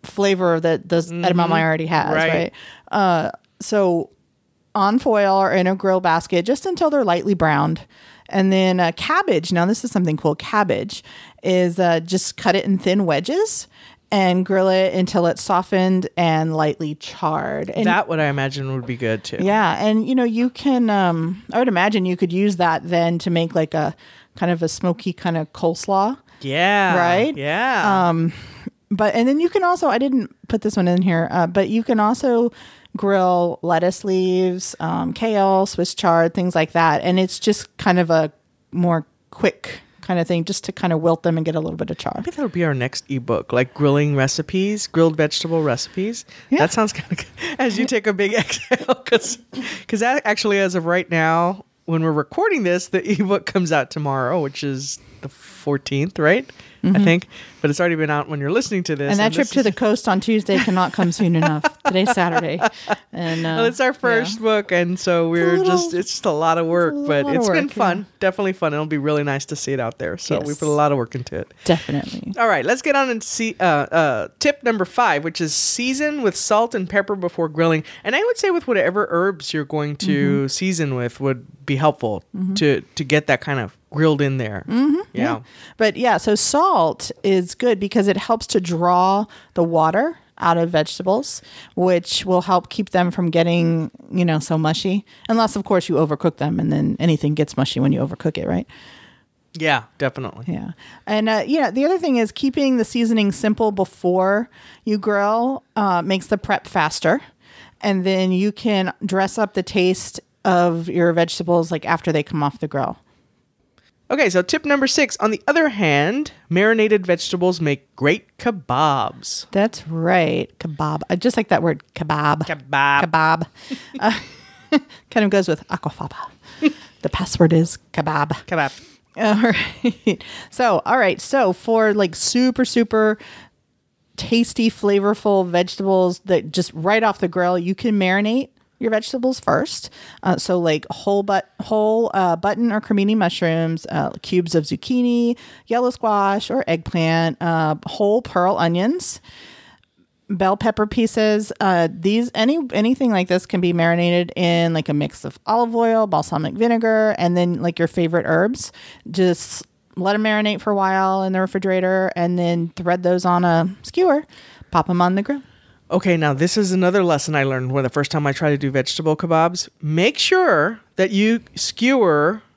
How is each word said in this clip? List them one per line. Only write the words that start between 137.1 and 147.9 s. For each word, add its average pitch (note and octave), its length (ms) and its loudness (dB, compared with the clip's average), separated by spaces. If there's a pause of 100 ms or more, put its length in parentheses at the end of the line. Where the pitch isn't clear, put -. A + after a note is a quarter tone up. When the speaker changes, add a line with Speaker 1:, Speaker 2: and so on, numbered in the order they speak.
Speaker 1:
the F#3+ 80 0
grill, F3+ 300 0
you F3+ 180 -2
can G#3+ 240 0
marinate G#3 500 0 (300)
your A#3 100 -2
vegetables A#3+ 500 -2
first. - 520 -2 (320)
Uh, F#3 140 2
so, F3+ 220 0
like, D#3+ 300 0
whole G3+ 340 -2
but-, G3 260 -2 (120)
whole, A3 540 0
uh, F3+ 200 2
button G#3 360 0
or G#3+ 100 0
cremini G#3 340 2
mushrooms, E3 760 0
uh, D3 180 -2 (140)
cubes F3 320 0
of D#3+ 80 2
zucchini, A#3+ 760 0 (300)
yellow B3 240 0
squash G3+ 580 -2
or C4 180 -2
eggplant, E3 760 0
uh, D#3+ 340 0 (100)
whole G#3+ 380 0